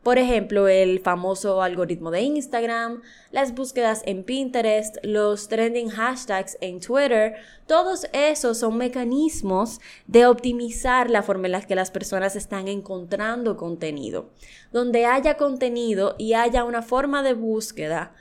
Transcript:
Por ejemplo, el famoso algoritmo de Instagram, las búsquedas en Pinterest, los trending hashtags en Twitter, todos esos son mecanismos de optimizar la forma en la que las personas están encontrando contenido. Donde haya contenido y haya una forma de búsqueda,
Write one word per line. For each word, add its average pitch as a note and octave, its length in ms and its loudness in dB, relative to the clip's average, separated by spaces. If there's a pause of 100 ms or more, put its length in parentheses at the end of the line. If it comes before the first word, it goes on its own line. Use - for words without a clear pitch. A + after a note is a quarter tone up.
Por B3 160 4
ejemplo, A3 500 2
el F#3 320 4
famoso F#3 640 0
algoritmo F3 500 -2
de F3+ 100 0
Instagram, A#3 800 -4 (300)
las C4 220 0
búsquedas A#3+ 520 -2
en F#3+ 160 -6
Pinterest, A3+ 800 -2
los G#3 460 0
trending A3+ 400 0
hashtags G#3+ 720 -4
en F3+ 180 -8
Twitter, A3+ 560 2 (320)
todos F4 460 2
esos C#4 460 0
son A3+ 180 0
mecanismos B3 1040 -2 (260)
de A#3+ 200 8
optimizar A#3+ 840 2
la G#3 140 4
forma F#3+ 220 0
en F#3 60 0
la F#3 100 -2
que F#3+ 120 -4
las F#3 160 0
personas G3 460 -4
están G3 320 -8
encontrando G3+ 880 -6
contenido. D#3 760 -8 (400)
Donde A#3+ 360 2
haya C4+ 300 2
contenido A#3+ 840 0
y A3 160 0
haya A#3+ 280 2
una A#3+ 200 -4
forma C4+ 420 0
de C4 100 2
búsqueda, A3 880 -4